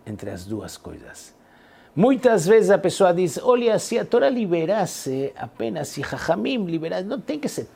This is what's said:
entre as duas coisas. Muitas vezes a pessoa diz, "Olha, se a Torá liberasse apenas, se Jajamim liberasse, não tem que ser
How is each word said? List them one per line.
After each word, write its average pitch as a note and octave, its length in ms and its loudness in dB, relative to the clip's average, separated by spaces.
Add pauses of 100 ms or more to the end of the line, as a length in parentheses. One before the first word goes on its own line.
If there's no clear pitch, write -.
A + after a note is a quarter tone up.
entre G2+ 260 -12
as F#2 140 -12
duas G2 320 -10
coisas. - 580 -20 (640)
Muitas A3+ 500 4
vezes G3+ 240 6
a G3+ 60 6
pessoa F#3 380 4
diz, F3 280 0
"Olha, A#3 360 2
se A#3 200 -4
a G#3 60 -2
Torá B3+ 240 2
liberasse E3+ 1080 -2
apenas, A#2 520 -6
se - 140 -10
Jajamim G#3 640 -2
liberasse, E3 380 -4
não A#3 160 -6
tem D4+ 180 -6
que C#4+ 100 -4
ser A#2 260 -8